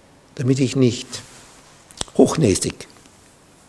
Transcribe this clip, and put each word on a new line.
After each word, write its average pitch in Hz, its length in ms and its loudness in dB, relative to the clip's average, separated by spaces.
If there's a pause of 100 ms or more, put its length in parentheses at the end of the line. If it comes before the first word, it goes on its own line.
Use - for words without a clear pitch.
(360)
Damit 131 240 0
ich 131 160 -2
nicht 127 320 0 (1080)
hochnäsig - 720 0 (800)